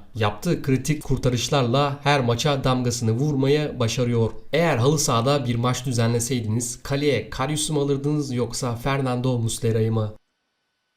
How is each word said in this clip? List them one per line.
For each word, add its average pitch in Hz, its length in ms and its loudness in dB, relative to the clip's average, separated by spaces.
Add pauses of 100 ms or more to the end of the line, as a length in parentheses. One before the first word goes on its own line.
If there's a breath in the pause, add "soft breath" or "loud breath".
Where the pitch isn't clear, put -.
(160)
Yaptığı 107 460 -2
kritik 135 420 0
kurtarışlarla 131 920 0 (100)
her 143 160 4
maça 127 440 0
damgasını 123 480 0
vurmaya 139 680 0
başarıyor. 117 520 0 (220)
Eğer 156 240 2
halı 143 220 4
sahada 131 460 2
bir 120 100 0
maç 123 300 -2
düzenleseydiniz 117 960 -2
kaleye 139 460 0
Karius'u 151 440 -2
mu 143 80 2
alırdınız 139 520 0
yoksa 120 420 -2
Fernando 127 640 0
Muslera'yı 113 540 0
mı? 107 220 0 (840)